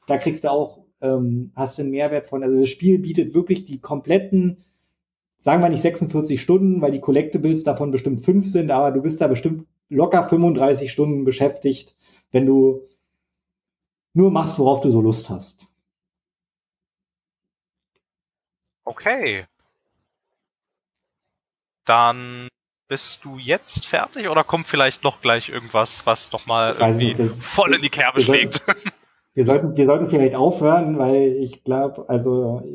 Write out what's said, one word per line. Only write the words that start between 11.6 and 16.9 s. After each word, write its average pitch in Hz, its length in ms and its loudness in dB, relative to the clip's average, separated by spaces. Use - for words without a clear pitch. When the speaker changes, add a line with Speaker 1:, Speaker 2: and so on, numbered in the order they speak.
Speaker 1:
wenn 131 160 2
du 135 360 4
nur 185 160 6
machst, 160 300 -2
worauf 135 220 4
du 135 100 2
so 113 80 4
Lust 110 300 0
hast. - 360 -14